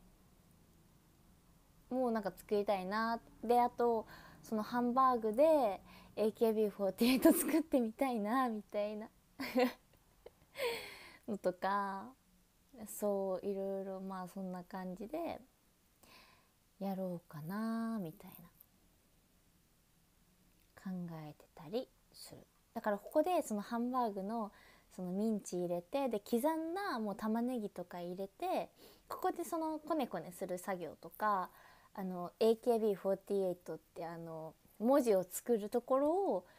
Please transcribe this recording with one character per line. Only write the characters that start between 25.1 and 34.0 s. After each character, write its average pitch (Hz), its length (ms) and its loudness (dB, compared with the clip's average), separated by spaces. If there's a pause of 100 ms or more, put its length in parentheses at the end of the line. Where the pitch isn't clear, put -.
ミ 208 180 0
ン 214 100 0
チ - 180 -6
入 175 120 -2
れ 175 120 -2
て、 277 280 -2
で、 220 100 -2
刻 - 180 0 (160)
ん 330 200 -4
だ 370 260 -2
も 214 120 -2
う 196 40 -4
玉 220 260 0
ね 247 180 -2
ぎ 208 100 -6
と - 160 -8
か 180 160 -10
入 180 160 -6
れ 196 100 -6
て、 339 420 -4 (380)
こ - 140 -10
こ 370 100 0
で 349 140 -6
そ 339 120 -6
の 311 220 -4
コ 330 160 -4
ネ 269 120 0
コ 185 120 -6
ネ 170 140 -10
す - 120 -6
る 185 120 -4
作 190 220 -6
業 160 200 -10
と 170 100 -16
か、 202 420 0 (420)
あ 202 100 -8
の、 180 360 -6
エ 226 120 6
ー 226 60 2
ケ 233 180 2
ー 220 40 0
ビ 214 140 2
ー - 20 0
フ 196 160 -2
ォ - 20 2
ー 190 40 0
テ - 180 -6
ィ 196 80 2
ー 185 60 0
エ - 20 0
イ 180 40 -2
ト 180 200 -10
っ - 20 -12
て - 280 -12